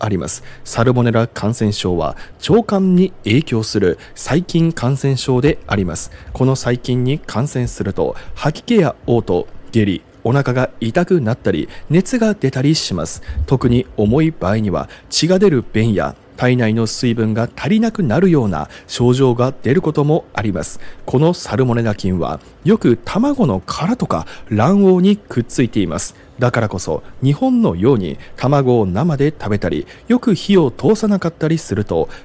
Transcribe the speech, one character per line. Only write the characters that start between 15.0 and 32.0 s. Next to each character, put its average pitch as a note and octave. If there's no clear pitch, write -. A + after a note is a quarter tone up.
血 -
が F#3
出 G3
る C3
便 A2
や D2+
体 B2
内 A2+
の A2+
水 A#2
分 A2
が A2+
足 -
り G#3+
な A3+
く G#3+
な A#2+
る F#3
よ C#3+
う G#2
な D2+
症 B2
状 B2+
が B2
出 A#2
る F#3
こ D#3
と A#2+
も D3+
あ -
り G#2+
ま E2
す。 -
こ -
の E3
サ -
ル C3
モ A#2
ネ A#2
ラ G#2+
菌 F#2
は、 D2+
よ G#3+
く A#2+
卵 B3+
の F#2+
殻 F#3+
と F3
か D#2+
卵 F#3
黄 F#3+
に G#3
く -
っ -
つ -
い A2+
て -
い F2+
ま E2
す。 -
だ A#2+
か A#2
ら G#2+
こ G2
そ、 -
日 C#3
本 B3+
の A#2
よ A#2
う A2+
に E2+
卵 B2+
を G2+
生 C3
で C#3
食 G#2+
べ G#2
た F#2
り、 D2+
よ A#3+
く G#3+
火 G3+
を D3+
通 G#3
さ A3
な G3+
か E3+
っ -
た -
り D#3+
す -
る G2+
と、 E2